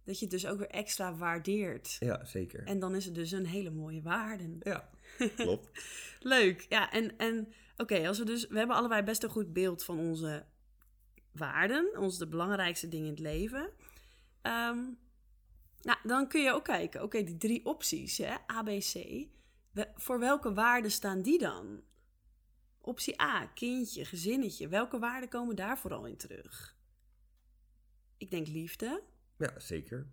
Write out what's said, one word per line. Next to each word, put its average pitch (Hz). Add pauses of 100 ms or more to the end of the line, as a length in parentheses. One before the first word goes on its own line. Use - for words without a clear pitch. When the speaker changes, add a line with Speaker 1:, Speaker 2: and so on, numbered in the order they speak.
Speaker 1:
Dat 190
je 220
het 180
dus 185
ook 202
weer 196
extra 196
waardeert. 170
Speaker 2:
Ja, 120
zeker. -
Speaker 1:
En 196
dan 185
is 190
het 170
dus 165
een 190
hele 180
mooie 156
waarde. 180
Speaker 2:
Ja, - (280)
Speaker 1:
<laughs> 240
Speaker 2:
klopt. 214 (500)
Speaker 1:
Leuk. 233
Ja, 214
en, 226
en 226 (240)
oké, 190
als 202
we 233
dus, 233
we 208
hebben 226
allebei 226
best 214
een 226
goed 196
beeld 180
van 175
onze 160 (880)
waarden, 196
onze, 185
de 170
belangrijkste 170
dingen 160
in 151
het 151
leven. 220 (720)
Ehm, 233 (1040)
nou, 240
dan 254
kun 302
je 262
ook 294
kijken, 170
oké, 214
die 170
drie 220
opties, -
hè, - (160)
A, 226
B, 214 (120)
C. - (800)
We-, -
voor 247
welke 254
waarden 220
staan 190
die 269
dan? 104 (1000)
Optie -
A, 233
kindje, 247
gezinnetje. 196
Welke 214
waarden 247
komen 240
daar 202
vooral 117
in 113
terug? - (1400)
Ik 196
denk 165
liefde. 170 (340)
Speaker 2:
Ja, -
zeker. 117